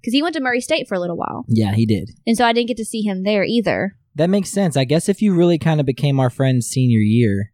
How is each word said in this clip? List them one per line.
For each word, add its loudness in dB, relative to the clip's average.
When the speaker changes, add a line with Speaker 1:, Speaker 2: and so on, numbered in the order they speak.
Speaker 1:
'Cause -4
he 2
went -4
to -4
Murray -2
State -4
for -4
a -2
little -6
while. -8
Speaker 2:
Yeah, 2
he 2
did. -2
Speaker 1:
And 2
so 2
I 2
didn't 0
get -4
to -8
see -6
him -4
there 0
either. -2
Speaker 2:
That 0
makes 0
sense. 0
I 2
guess 0
if 0
you 2
really 4
kinda 0
became 0
our 2
friends 0
senior 2
year. 2